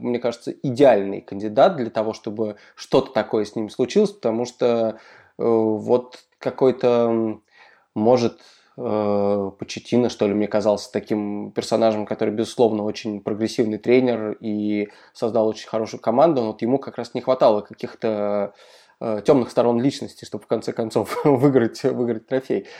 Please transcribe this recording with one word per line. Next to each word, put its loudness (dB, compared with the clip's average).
мне -2
кажется, -4
идеальный 4
кандидат 2
для -4
того, -2
чтобы -6
что-то 0
такое 0
с -12
ним -4
случилось, 0
потому -2
что, 0
э, -6
вот 0
какой-то, 2
м, -2
может, 2
э, 0
Почеттино, -2
что -2
ли, 0
мне 0
казался 0
таким -6
персонажем, 0
который, -4
безусловно, 0
очень -6
прогрессивный -2
тренер 2
и -4
создал 0
очень -6
хорошую -6
команду, 2
но -2
вот -10
ему 2
как -12
раз -8
не -6
хватало 2
каких-то, -4
э, -4
темных 4
сторон 2
личности, -4
чтобы -12
в -20
конце -4
концов -4
<laughs> -2
выиграть, 4
выиграть -2
трофей. -4